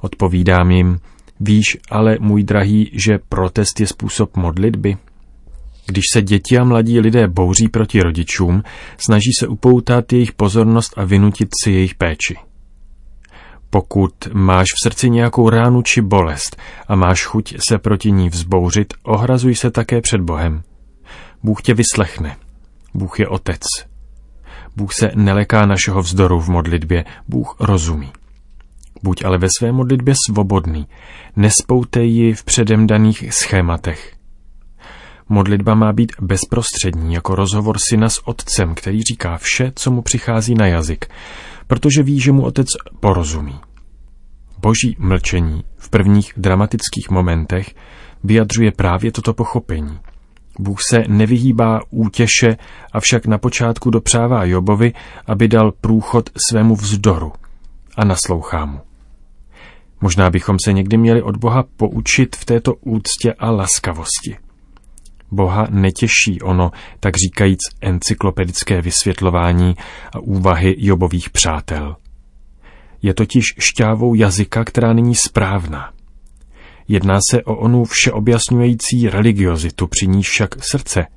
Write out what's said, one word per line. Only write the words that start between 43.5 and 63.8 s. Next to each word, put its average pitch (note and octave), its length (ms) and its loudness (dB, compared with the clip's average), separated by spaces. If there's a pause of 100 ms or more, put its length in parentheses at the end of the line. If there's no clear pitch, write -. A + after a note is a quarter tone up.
Boží A2 380 0
mlčení F2 640 0 (140)
v - 120 -20
prvních G2+ 480 -2
dramatických G2 720 -2
momentech F2+ 680 -2 (480)
vyjadřuje G#2+ 480 2
právě F#2+ 400 -2
toto - 220 -4
pochopení. D#2 640 -6 (600)
Bůh G2 200 -6 (100)
se A#2 180 4
nevyhýbá A2+ 840 2
útěše, A2+ 680 0 (340)
avšak A2 340 -2
na A2 120 0
počátku A#2+ 520 -2
dopřává A#2 560 0
Jobovi, G2+ 480 2 (340)
aby A2 200 2
dal A2 240 4
průchod A2 580 0 (200)
svému A2+ 260 4
vzdoru, G2+ 580 -2 (600)
a G#2+ 100 0
naslouchá E2+ 600 -2
mu. C#2+ 140 -10 (1200)
Možná F#2 280 2
bychom F#2 360 0
se G#2 80 2
někdy G2 240 2
měli A#2 240 4
od G#2 160 -4
Boha A#2+ 260 0 (140)
poučit A2+ 580 0
v - 100 -16
této A#2 300 0
úctě A2+ 580 -4
a A2+ 180 -4
laskavosti. F2+ 840 -4 (920)